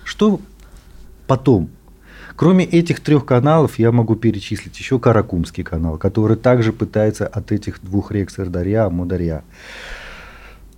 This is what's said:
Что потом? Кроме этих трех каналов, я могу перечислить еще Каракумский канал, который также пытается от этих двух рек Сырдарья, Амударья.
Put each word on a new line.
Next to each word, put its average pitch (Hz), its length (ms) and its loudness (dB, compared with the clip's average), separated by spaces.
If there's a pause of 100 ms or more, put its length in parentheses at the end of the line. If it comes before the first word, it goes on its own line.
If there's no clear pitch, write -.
Что 202 360 0 (840)
потом? 123 420 2 (680)
Кроме 180 280 4
этих 170 340 0
трех 147 260 2
каналов, 135 540 2
я 117 140 4
могу 113 240 2
перечислить 104 640 -4
еще 131 180 -2
Каракумский 98 640 0
канал, 82 360 -4
который 107 380 2
также 117 360 2
пытается 107 560 -2
от - 240 -6
этих 101 280 -6
двух 95 300 -4
рек 101 200 -4
Сырдарья, 95 560 -2
Амударья. 87 580 -4 (1300)